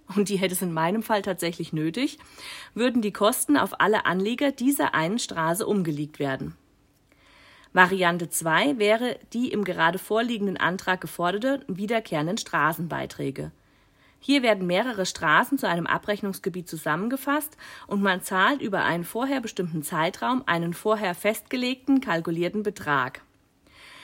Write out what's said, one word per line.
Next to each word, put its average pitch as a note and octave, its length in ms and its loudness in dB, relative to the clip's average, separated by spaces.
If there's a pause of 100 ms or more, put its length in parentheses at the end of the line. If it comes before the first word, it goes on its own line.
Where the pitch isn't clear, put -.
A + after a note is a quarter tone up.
(160)
und G3+ 140 2
die G3+ 80 0
hätte F#3 160 0
es F#3 80 -2
in F3+ 100 -2
meinem E3+ 300 0
Fall G#3 220 0
tatsächlich F3 500 -4
nötig, E3+ 460 -2 (560)
würden A#3+ 260 2
die G#3 120 -2
Kosten B3+ 440 4
auf F3 240 0
alle G3+ 240 4
Anlieger A3+ 460 2
dieser C#4 420 0
einen E3+ 240 0
Straße E3+ 480 -2
umgelegt D#3+ 540 -2
werden. C#3+ 360 -4 (1160)
Variante F3+ 560 4
zwei F3+ 500 2
wäre A3+ 380 2 (140)
die A#3+ 180 -2
im G#3 140 -2
gerade E3+ 340 0
vorliegenden G#3+ 600 -2
Antrag F#3 420 0
geforderte G#3 720 -2
wiederkehrenden G3 680 -2
Straßenbeiträge. D3 1160 -2 (680)
Hier C4+ 240 2
werden G3+ 240 2
mehrere G3 380 0
Straßen F3+ 520 4
zu G#3 120 -2
einem E3+ 180 0
Abrechnungsgebiet F#3+ 800 -4
zusammengefasst A#3+ 880 -2 (320)
und G3+ 140 0
man F#3+ 220 2
zahlt G#3 380 2
über F#3+ 220 0
einen E3+ 220 0
vorher C4 340 -2
bestimmten F3 440 -4
Zeitraum G#3+ 640 0
einen E3+ 260 0
vorher G#3+ 420 0
festgelegten, B3+ 840 0
kalkulierten F3 600 -2
Betrag. D3+ 600 -2 (840)